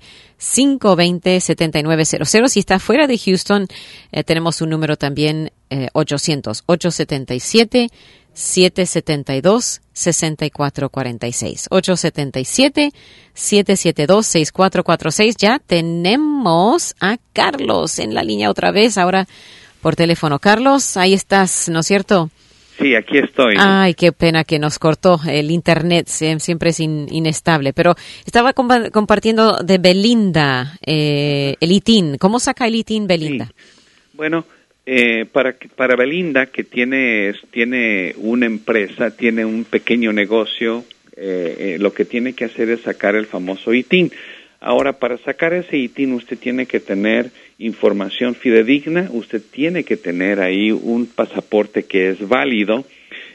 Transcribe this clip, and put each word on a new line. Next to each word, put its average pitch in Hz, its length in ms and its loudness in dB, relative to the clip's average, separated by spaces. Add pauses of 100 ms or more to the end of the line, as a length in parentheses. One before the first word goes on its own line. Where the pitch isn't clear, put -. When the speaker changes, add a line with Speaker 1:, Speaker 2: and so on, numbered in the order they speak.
(380)
Speaker 1:
cinco 262 560 2
veinte, 175 460 2
setenta 160 400 -2
y - 20 0
nueve 156 220 2
cero - 240 -2
cero. 226 180 4
Si 226 140 2
está 190 180 2
fuera 277 300 2
de 240 100 0
Houston, 196 480 0 (460)
eh, 151 100 -4
tenemos 165 380 -2
un 160 100 -2
número 156 260 0
también, 151 540 -2 (180)
eh, 135 260 -4
ochocientos, 143 720 -2
ocho 170 260 0
setenta 139 420 -6
y 127 60 -4
siete, 233 480 2 (460)
siete 180 520 0
setenta 147 480 -4
y 135 60 -2
dos, 208 400 0 (120)
sesenta 160 540 -2
y 143 40 -4
cuatro 143 380 -4
cuarenta 123 380 -6
y 120 60 -6
seis. - 380 -8
Ocho 185 260 0
setenta 147 420 -4
y 131 60 -4
siete, 285 480 2 (420)
siete 202 420 0
siete 156 300 0
dos, 202 220 4
seis 156 240 0
cuatro 185 320 2
cuatro 160 260 0
seis. 214 260 2
Ya 202 220 2
tenemos 196 1400 0
a 208 180 -2 (140)
Carlos 190 680 -2
en 214 160 -4
la 233 80 -2
línea 214 260 -2
otra 175 220 0
vez, 208 260 2
ahora 190 300 2 (560)
por 156 140 -2
teléfono. 165 420 0
Carlos, 254 580 2
ahí 190 180 4
estás, 190 540 0
¿no 165 120 0
es 160 80 0
cierto? 190 420 2 (480)
Speaker 2:
Sí, 139 160 2
aquí 113 240 2
estoy. 120 400 2
Speaker 1:
Ay, 196 340 4
qué 170 180 2
pena 160 320 2
que 156 160 -2
nos 147 200 -4
cortó 165 500 2
el 147 220 0
internet, 170 560 0
sie-, 156 340 -4
siempre 170 300 -2
es 160 100 -2
in-, 151 300 -4
inestable. 156 640 0
Pero 170 200 4 (300)
estaba 240 300 2
compa-, 240 360 2
compartiendo 220 680 2
de 185 180 2
Belinda, 180 1080 2
eh, 143 720 0
el 165 120 2
itin. 190 440 4
¿Cómo 208 240 2
saca 254 260 -2
el 226 100 0
itin, 214 300 -4
Belinda? 151 420 -2
Speaker 2:
Sí. - 40 -20 (640)
Bueno, 160 320 -4 (400)
eh, 117 440 0
para 131 280 0
que, 120 100 -20
para 127 260 0
Belinda, 135 520 -2
que 117 180 -8
tiene, 123 720 -2 (160)
tiene 117 640 -2
una 120 300 -2
empresa, 110 640 -2
tiene 113 340 -2
un 110 200 -4
pequeño 117 500 -2
negocio, 113 720 -2 (320)
eh, 90 560 -6
eh, - 40 -8
lo 101 140 0
que - 140 -2
tiene 120 260 -6
que 123 140 -8
hacer 113 240 -4
es 113 100 -4
sacar 101 340 -4
el 107 120 -2
famoso 95 480 -6
itin. 156 360 2 (520)
Ahora, 135 360 0
para 120 200 -4
sacar 165 360 -4
ese 175 240 -4
itin, 139 340 -4
usted 120 260 -8
tiene 127 280 -6
que 107 140 -2
tener 110 500 -2 (260)
información 104 800 -2
fidedigna, 139 760 2
usted 110 300 -6 (100)
tiene 160 340 -4
que 107 120 -2
tener 92 420 -2
ahí 98 320 0
un 117 360 -2
pasaporte 104 760 -2
que 95 260 0
es 95 180 -6
válido. 123 560 0 (500)